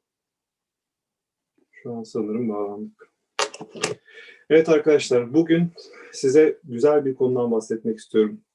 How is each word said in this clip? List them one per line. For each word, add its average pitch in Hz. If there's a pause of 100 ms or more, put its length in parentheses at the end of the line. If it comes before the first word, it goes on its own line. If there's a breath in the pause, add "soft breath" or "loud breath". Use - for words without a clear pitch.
(1700)
Şu 120
an 113
sanırım 110
bağlandık. 104 (1400 loud breath)
Evet 165
arkadaşlar, 135
bugün 165 (400 loud breath)
size 143
güzel 139
bir 131
konudan 123
bahsetmek 113
istiyorum. 107 (140)